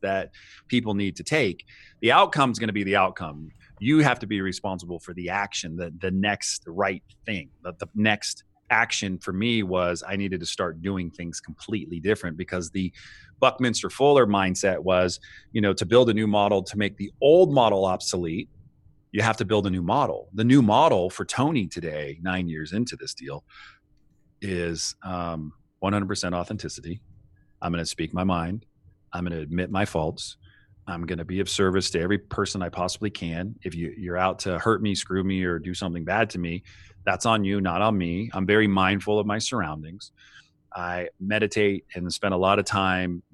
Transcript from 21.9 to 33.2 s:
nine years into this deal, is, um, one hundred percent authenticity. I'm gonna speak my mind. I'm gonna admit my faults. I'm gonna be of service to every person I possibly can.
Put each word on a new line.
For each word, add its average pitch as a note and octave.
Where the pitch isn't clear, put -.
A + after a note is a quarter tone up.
nine F#2
years D#2
into A2+
this -
deal, -
is, E2+
um, E2+
one G2
hundred G2+
percent F#2
authenticity. F2
I'm F2+
gonna E2+
speak D#2+
my F2+
mind. F2+
I'm F2+
gonna E2+
admit E2+
my G2+
faults. -
I'm F2
gonna E2+
be F2+
of F#2+
service F#2+
to E2+
every F#2+
person G2
I F2
possibly F#2
can. F2